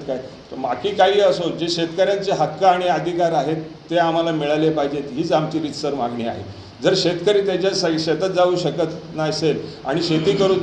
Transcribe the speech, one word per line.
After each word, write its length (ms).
काय? 100
तर 380
बाकी 340
काही 320
असो, 280
जे 200
शेतकऱ्यांचे 600
हक्क 320
आणि 220
अधिकार 460
आहेत 260
ते 80
आम्हाला 340
मिळाले 380
पाहिजेत, 420
हीच 200
आमची 280
रीतसर 340
मागणी 320
आहे. 420
जर 140
शेतकरी 480
त्याच्या 260
स-, 340
शेतात 240
जाऊ 260
शकत 380
नसेल 440
आणि 160
शेती 300
करू 320